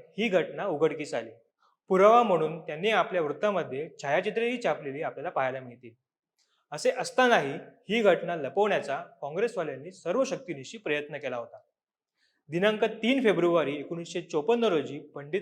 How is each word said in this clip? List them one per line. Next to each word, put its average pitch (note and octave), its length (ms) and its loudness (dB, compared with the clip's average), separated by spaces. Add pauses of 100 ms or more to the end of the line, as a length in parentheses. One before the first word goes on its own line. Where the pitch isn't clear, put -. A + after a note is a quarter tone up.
(180)
ही G#3+ 100 0
घटना E3+ 380 0
उघडकीस D3+ 480 0
आली. A#2 160 -6 (580)
पुरावा G#3 360 8
म्हणून D#3+ 360 0
त्यांनी D#3+ 300 -4
आपल्या F3+ 320 2
वृत्तामध्ये D3+ 680 -4 (120)
छायाचित्रेही G#3+ 640 -2
छापलेली D3+ 380 -4
आपल्याला D3+ 280 -8
पाहायला C3 300 -2
मिळतील. B2 320 -18 (800)
असे G3 200 0
असतानाही G3 640 2 (360)
ही A3+ 120 0
घटना F3 340 4
लपवण्याचा D3+ 640 0 (240)
काँग्रेसवाल्यांनी D#3 720 -6
सर्व G3 320 -2
शक्तिनिशी D#3+ 540 -6
प्रयत्न D3 400 -4
केला B2+ 200 -6
होता. A#2 200 -12 (920)
दिनांक G#3 340 2
तीन A3+ 400 2
फेब्रुवारी E3+ 520 4
एकोणीसशे E3+ 460 -8
चोपन्न A3+ 420 0
रोजी D3 360 0
पंडित D3 420 -8